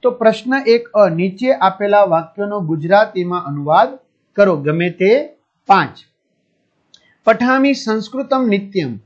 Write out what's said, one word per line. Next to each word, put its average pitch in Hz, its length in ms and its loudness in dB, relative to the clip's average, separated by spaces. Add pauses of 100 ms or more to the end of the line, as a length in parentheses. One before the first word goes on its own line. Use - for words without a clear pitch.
તો 247 100 0
પ્રશ્ન 220 420 -2 (140)
એક 233 220 0
અ, 208 200 2
નીચે 190 440 -2
આપેલા 202 500 2
વાક્યોનો 196 580 -4
ગુજરાતીમાં 175 840 -2
અનુવાદ 156 540 0 (360)
કરો, 196 220 2
ગમે 156 320 -4
તે 208 460 0 (320)
પાંચ. 175 300 2 (1300)
પઠામિ 262 480 2
સંસ્કૃતમ 262 720 -4
નિત્યમ 196 580 -4